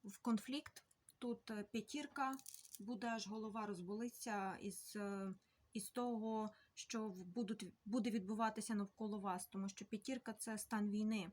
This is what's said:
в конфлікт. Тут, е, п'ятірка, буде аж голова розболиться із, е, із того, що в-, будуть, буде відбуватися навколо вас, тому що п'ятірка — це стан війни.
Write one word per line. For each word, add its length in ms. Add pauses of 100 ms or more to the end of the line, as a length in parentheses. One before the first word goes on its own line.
в 140
конфлікт. 640 (340)
Тут, 340
е, 120
п'ятірка, 760 (420)
буде 280
аж 200
голова 380
розболиться 960
із, 340
е, 380 (400)
із 160
того, 600 (240)
що 360
в-, 160
будуть, 400 (200)
буде 260
відбуватися 640
навколо 440
вас, 280
тому 220
що 160
п'ятірка — 540
це 180
стан 320
війни. 440